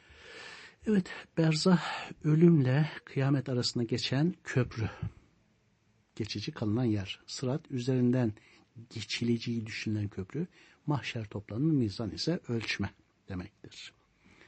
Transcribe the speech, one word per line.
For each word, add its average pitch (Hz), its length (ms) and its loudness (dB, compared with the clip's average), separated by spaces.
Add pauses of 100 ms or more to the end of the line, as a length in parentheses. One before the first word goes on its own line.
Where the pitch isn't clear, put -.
(880)
Evet, 202 240 4 (280)
berzah 160 440 4 (420)
ölümle 151 680 6 (140)
kıyamet 135 440 0
arasında 120 360 0
geçen 131 500 0 (100)
köprü. 117 460 0 (1300)
Geçici 110 360 -6
kalınan 110 320 -2
yer. 104 420 -2
Sırat 135 440 -6
üzerinden 123 640 2 (560)
geçileceği 117 760 -2
düşünülen 107 420 -4
köprü. 135 380 -6 (400)
Mahşer 123 380 -4
toplanımı, 113 480 -2
mizan 113 380 0
ise - 380 -2
ölçme 107 420 -2 (380)
demektir. - 640 -14 (560)